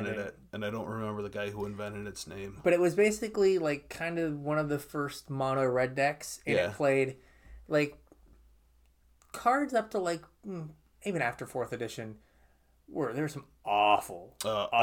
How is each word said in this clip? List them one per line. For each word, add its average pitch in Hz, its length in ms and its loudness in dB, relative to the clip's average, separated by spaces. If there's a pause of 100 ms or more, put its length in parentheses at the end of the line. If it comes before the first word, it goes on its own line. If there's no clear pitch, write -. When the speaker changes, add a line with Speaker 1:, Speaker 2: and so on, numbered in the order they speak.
Speaker 1:
invented 104 200 -4
Speaker 2:
it. - 20 -10
Speaker 1:
it. - 100 -14 (140)
Speaker 2:
And 104 120 -6
I 104 60 -4
don't 113 160 -6
remember 107 360 -6
the 101 80 -8
guy 104 200 -4
who 104 140 -6
invented 104 420 -8
its - 220 -12
name. 196 340 -12
Speaker 1:
But 175 100 6
it 175 60 6
was 175 160 2
basically, 208 640 4
like, 147 300 -2
kind 170 320 -4
of 151 180 -2
one 147 200 -2
of 151 100 0
the 143 100 0
first 143 520 -6
mono 135 360 2
red 127 300 2
decks. 143 500 0
And 147 100 2
Speaker 2:
Yeah. 90 140 2
Speaker 1:
it 104 40 -8
played, 135 420 2 (500)
like, 151 320 0 (1300)
cards 262 420 2
up 220 160 0
to, 214 80 -2
like, 170 240 -2 (240)
mm, 170 220 -8 (360)
even 175 180 0
after 123 240 -2
fourth 120 260 -4
edition, 113 460 -8 (720)
were, 127 240 -2
there 151 100 -2
were 147 60 0
some - 180 -12 (180)
awful, 104 800 4
Speaker 2:
Uh, 104 280 0
Speaker 1:
awful 117 100 4